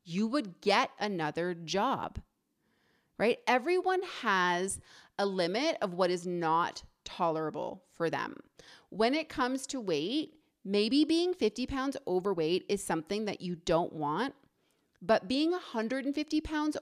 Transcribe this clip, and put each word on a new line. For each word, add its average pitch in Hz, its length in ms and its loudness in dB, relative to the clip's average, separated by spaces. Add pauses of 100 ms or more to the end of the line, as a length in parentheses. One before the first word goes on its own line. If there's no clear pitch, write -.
You 185 220 -2
would 220 340 -4
get 202 300 4 (100)
another 175 540 -2
job, 170 680 -2 (1000)
right? 226 280 2
Everyone 359 560 2 (180)
has 185 580 2 (400)
a 202 60 2
limit 196 560 0
of 185 140 -2
what 180 160 2
is 175 160 -2
not 170 560 0 (220)
tolerable 156 880 -2
for 165 180 -2
them. 123 240 -4 (560)
When 226 240 2
it 311 140 -2
comes 262 400 -2
to 262 120 -6
weight, 190 540 -2 (300)
maybe 208 400 4
being 330 300 2
fifty 247 320 0
pounds 269 300 -4 (100)
overweight 180 600 0
is 202 140 0
something 196 440 -2
that 196 140 -6
you 175 160 -6
don't 170 360 2
want, 160 420 -2 (680)
but 190 280 2
being 294 240 2
a 359 60 -2
hundred 240 460 -4
and 277 100 -2
fifty 302 260 -2
pounds 302 420 -2